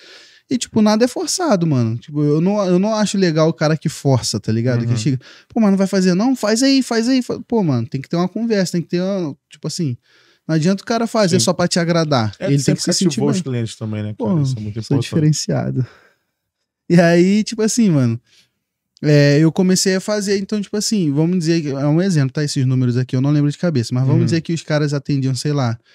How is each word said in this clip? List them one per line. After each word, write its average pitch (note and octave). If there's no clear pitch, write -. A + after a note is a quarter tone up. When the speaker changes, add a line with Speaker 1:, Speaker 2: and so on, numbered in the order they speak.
Speaker 1:
e, C4
tipo, -
nada G#3+
é -
forçado, D4
mano. A#2+
Tipo, D3
eu D3
não, G3+
eu F3+
não G#3
acho G#3+
legal D#3+
o E3
cara D#3
que -
força, B2+
tá -
ligado? A#2+
Speaker 2:
Uhum. A#2
Speaker 1:
Que A#2+
chega, B2+
pô, -
mas G#3
não G3
vai F#3+
fazer F#3
não? A#3
Faz A3
aí, C4+
faz A3+
aí. C4
Fa-, -
pô, A3+
mano, B2
tem C3+
que -
ter E3+
uma F3
conversa, G#3+
tem F3+
que -
ter F3
uma, F#3
tipo -
assim, D3+
não D#3+
adianta F3+
o -
cara A3+
fazer F#3+
Speaker 2:
Sim. -
Speaker 1:
só F3+
pra F3
te F3+
agradar. D#3
Speaker 2:
É, -
Speaker 1:
Ele C#3+
tem C#3
Speaker 2:
sempre D3
Speaker 1:
que -
se -
sentir G3
Speaker 2:
cativou C#3+
Speaker 1:
bem. G3
Speaker 2:
os F#3
clientes A#2+
também, G#2+
né, G#2+
cara? G#3+
Speaker 1:
Pô, D#3
Speaker 2:
Isso C3
é G#2+
muito G#2
Speaker 1:
sou C#3+
Speaker 2:
importante. C#3+
Speaker 1:
diferenciado. C3+
E F3
aí, F3+
tipo A3+
assim, A3
mano, B2
é, C#3+
eu D#3+
comecei F#3
a F#3+
fazer, G#3
então, G#3
tipo G3
assim, G3+
vamos D#3+
dizer E3
que, D3
é C#3
um D#3
exemplo, D#3
tá? D3+
Esses C#3+
números B2+
aqui B2+
eu B2+
não C#3+
lembro D3
de C#3+
cabeça, D3
mas B2+
vamos D3
Speaker 2:
Uhum. E3+
Speaker 1:
dizer E3
que E3+
os D#3+
caras D3+
atendiam, C3+
sei D3
lá, B2